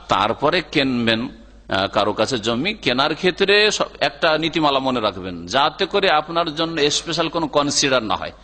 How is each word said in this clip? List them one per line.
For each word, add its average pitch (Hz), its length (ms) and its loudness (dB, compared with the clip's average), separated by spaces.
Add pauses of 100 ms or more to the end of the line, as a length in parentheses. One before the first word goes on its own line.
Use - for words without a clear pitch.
তারপরে 113 540 2
কিনবেন, 120 640 0
আহ, - 600 -6
কারো 101 260 2
কাছে 110 240 0
জমি, 117 360 -2
কেনার 139 420 0
ক্ষেত্রে 196 560 2
স-, - 100 -2 (180)
একটা 156 380 0
নীতিমালা 151 420 2
মনে 131 200 -2
রাখবেন, 92 460 -4
যাতে 143 400 0
করে 190 240 0
আপনার 165 460 0
জন্য 160 360 0
স্পেশাল 160 380 -2
কোনো 165 180 -4
কনসিডার 143 560 2
না 95 120 -2
হয়, 80 160 -6 (120)